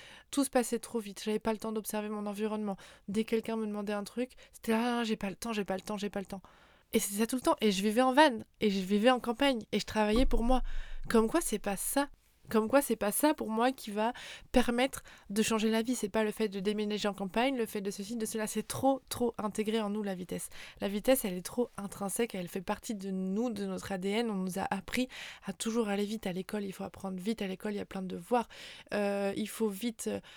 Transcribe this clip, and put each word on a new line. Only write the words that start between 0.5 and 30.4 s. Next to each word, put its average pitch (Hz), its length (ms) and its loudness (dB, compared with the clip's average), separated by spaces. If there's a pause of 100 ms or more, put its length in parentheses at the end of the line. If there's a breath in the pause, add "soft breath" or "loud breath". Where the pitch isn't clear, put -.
passait 240 260 2
trop - 220 -6
vite, 202 260 -10
j'avais 214 140 0
pas 226 140 0
le 208 60 -4
temps 226 120 -6
d'observer 214 380 -4
mon 208 180 -6
environnement. 208 500 -2 (300 loud breath)
Dès 208 160 0
que - 80 -10
quelqu'un 226 240 0
me 220 100 -2
demandait 208 280 -4
un 208 100 -4
truc, 247 300 -6 (180 loud breath)
c'était « - 220 -2
Ah, 240 300 2
j'ai 220 120 0
pas 202 160 -4
le - 40 -10
temps, 233 180 -8
j'ai 208 120 -2
pas 190 100 -2
le 185 60 -4
temps, 208 160 -6
j'ai 202 140 -4
pas 202 80 -4
le 190 80 -6
temps ». 190 160 -10 (500 loud breath)
Et 233 60 4
c'est 202 160 0
ça 226 120 2
tout 262 80 -2
le 247 60 -4
temps. 320 200 4
Et 214 100 6
je 190 100 0
vivais 214 200 4
en 262 120 4
van, 262 260 6 (220)
et 214 80 6
je 196 100 2
vivais 202 300 4
en 254 100 6
campagne, 240 420 2 (100)
et 208 80 0
je - 60 -4
travaillais 214 400 4
pour 226 180 4
moi. 247 180 6 (480 loud breath)
Comme 226 180 6
quoi, 330 140 2
c'est 214 180 -2
pas 202 160 -2
ça. 277 320 0 (420)
Comme 220 180 4
quoi, 269 140 8
c'est 240 160 0
pas 202 160 0
ça 302 200 4
pour 220 160 -4
moi 226 220 4
qui - 180 -10
va 214 220 0 (400 loud breath)
permettre 254 520 4 (260 loud breath)
de 208 120 2
changer 220 300 2
la 220 100 4
vie. 240 140 0
C'est 214 140 -2
pas 220 160 2
le 214 60 0
fait 220 180 -2
de 196 100 -6
déménager 208 480 0
en 202 60 0
campagne, 226 440 0
le 226 80 0
fait 214 140 -4
de 202 100 -4
ceci, 202 280 -6
de 220 80 -2
cela. 214 220 -2
C'est 214 200 -4
trop, 269 400 0
trop - 300 -2
intégré 214 420 -2
en 208 100 -2
nous, 214 140 -2
la 202 100 -4
vitesse. 180 360 -8 (320 loud breath)
La 202 80 -2
vitesse, 214 340 4
elle 185 120 -4
est 180 100 -6
trop - 320 -2
intrinsèque, 202 580 -4
elle 180 140 -6
fait 202 120 -6
partie 208 340 -4
de 196 160 -6
nous, 190 380 0
de 202 160 -4
notre 185 280 -6
A 190 40 -2
D 190 120 -2
N. 226 200 0
On 208 60 -2
nous 185 240 -4
a 190 100 -2
appris 233 380 -2 (380 loud breath)
à 196 80 -6
toujours 226 340 -2
aller 202 160 0
vite 208 240 -4
à 185 60 -2
l'école. 202 320 -4
Il 190 80 -8
faut 196 100 -10
apprendre 190 340 -8
vite 214 240 -2
à 202 60 -2
l'école, 190 260 -6
il 202 40 -4
y 196 40 -4
a 180 40 -6
plein 190 160 -8
de 185 60 -6
devoirs. 185 420 0 (440 loud breath)
Euh, 202 440 0
il 214 100 -2
faut 220 220 0
vite, 220 380 -4
euh, 202 120 -2 (180 loud breath)